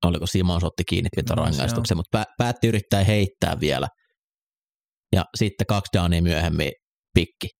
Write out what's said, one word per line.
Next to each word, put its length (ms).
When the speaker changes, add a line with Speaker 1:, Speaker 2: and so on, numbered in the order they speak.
Speaker 1:
oliko 220
Simons 360
otti 260
kiinni 260
Speaker 2:
Simons, 220
Speaker 1:
rangaistuksen, 580
Speaker 2:
joo. 40
Speaker 1:
mutta 180
pä-, 200
päätti 300
yrittää 360
heittää 560
vielä. 280
Ja 100
sitten 300
kaksi 300
downia 240
myöhemmin 500
pikki. 340